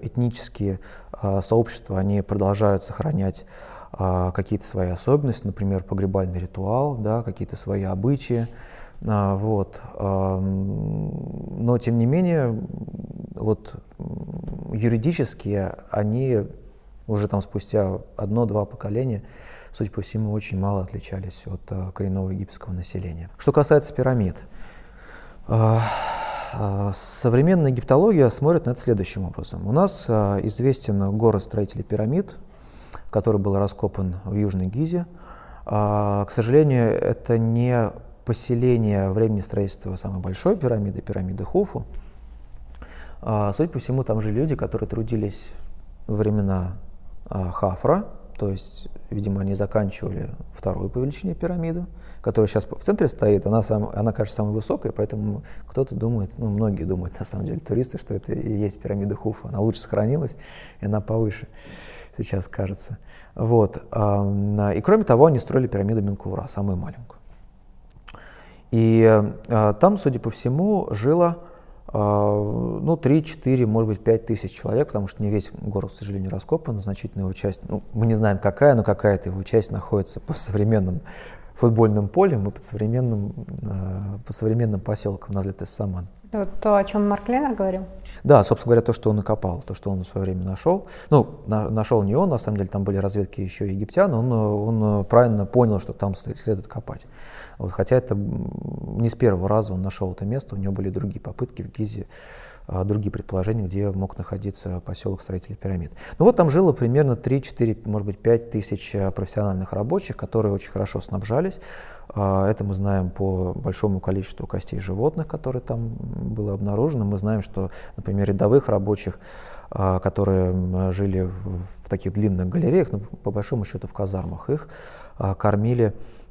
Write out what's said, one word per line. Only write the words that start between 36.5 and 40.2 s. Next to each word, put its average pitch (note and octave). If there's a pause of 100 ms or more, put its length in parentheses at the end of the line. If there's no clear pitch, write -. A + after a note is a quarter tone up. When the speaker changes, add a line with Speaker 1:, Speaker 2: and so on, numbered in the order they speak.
Speaker 1:
это D2
не A#2 (320)
поселение A2+
времени G#2+
строительства G2
самой F#2+